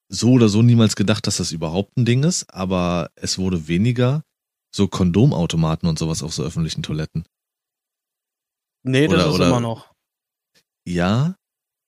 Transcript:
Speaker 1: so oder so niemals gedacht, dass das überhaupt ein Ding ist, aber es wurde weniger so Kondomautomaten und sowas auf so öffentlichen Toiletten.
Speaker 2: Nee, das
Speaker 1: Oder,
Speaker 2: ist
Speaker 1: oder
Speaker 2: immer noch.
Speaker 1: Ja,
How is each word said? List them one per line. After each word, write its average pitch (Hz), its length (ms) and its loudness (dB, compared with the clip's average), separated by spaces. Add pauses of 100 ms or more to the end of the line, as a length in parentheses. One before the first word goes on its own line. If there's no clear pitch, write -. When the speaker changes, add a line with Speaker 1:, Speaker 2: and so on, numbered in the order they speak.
Speaker 1:
so 107 240 0
oder 117 160 6
so 104 120 2
niemals 117 340 4
gedacht, 104 320 -2
dass 98 100 -4
das 90 140 -6
überhaupt 82 460 -6
ein 123 80 2
Ding 123 180 0
ist, - 300 -4
aber 90 640 -2
es - 220 -8
wurde 92 300 -4
weniger 123 540 0 (540)
so 101 120 0
Kondomautomaten 85 1000 0
und 80 100 0
sowas 80 260 -4
auf 67 100 -10
so 73 100 -6
öffentlichen 78 400 -6
Toiletten. 78 420 -8 (1600)
Speaker 2:
Nee, 131 240 2
das 185 80 2
Speaker 1:
Oder, 180 140 4
Speaker 2:
ist 147 60 0
Speaker 1:
oder - 120 2
Speaker 2:
immer 123 140 2
noch. 113 320 -8 (920)
Speaker 1:
Ja, 101 500 0 (520)